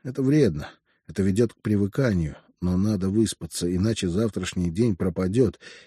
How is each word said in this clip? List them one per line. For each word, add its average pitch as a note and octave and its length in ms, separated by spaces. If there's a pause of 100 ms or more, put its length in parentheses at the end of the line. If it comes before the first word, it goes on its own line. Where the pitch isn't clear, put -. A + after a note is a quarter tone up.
Это B2+ 180
вредно. C3 480 (380)
Это F#2+ 160
ведет G2+ 300
к - 80
привыканию, G2+ 760 (260)
но F2+ 160
надо G2 320
выспаться, F#2+ 640
иначе G2 360
завтрашний F#2 600
день G2+ 280
пропадет, F#2 600 (280)